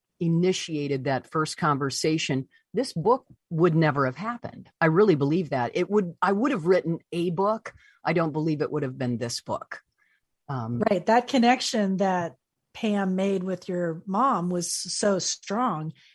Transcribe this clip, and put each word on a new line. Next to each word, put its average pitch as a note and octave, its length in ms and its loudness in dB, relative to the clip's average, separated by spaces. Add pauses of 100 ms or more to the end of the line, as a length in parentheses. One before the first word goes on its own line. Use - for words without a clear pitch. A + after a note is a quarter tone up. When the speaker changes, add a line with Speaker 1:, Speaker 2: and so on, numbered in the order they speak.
(180)
Speaker 1:
initiated E3 840 0
that C3 260 -2
first D#3 280 -2
conversation, D3 920 0 (240)
this B3 220 -4
book G3+ 320 0 (240)
would E3 240 4
never C#3+ 320 4
have B2+ 100 -4
happened. A3 540 -12 (100)
I E3 60 4
really F3+ 280 6
believe D3 360 0
that. C3 240 -2
It F3 160 0
would, G3 320 0
I F#3+ 100 4
would A#3 200 2
have F3 120 -2
written E3+ 360 2 (120)
a E3+ 180 -2
book. G3 440 -2 (280)
I E3 120 0
don't E3 180 0
believe D3+ 300 -2
it C3 80 -2
would D3 120 -4
have C3 140 -4
been B2 220 -2
this A#2 240 -6
book. - 380 -8 (680)
Um, A#2+ 420 -4
Speaker 2:
Right. F3+ 140 0
That A#3+ 240 2
connection A#3 720 2
that F3+ 380 0 (360)
Pam G3 420 -2
made F#3+ 280 0
with F#3 260 -6
your F3 380 -4
mom G3+ 420 0
was F3 240 -2
so G3 460 -2
strong. F3 760 -4 (220)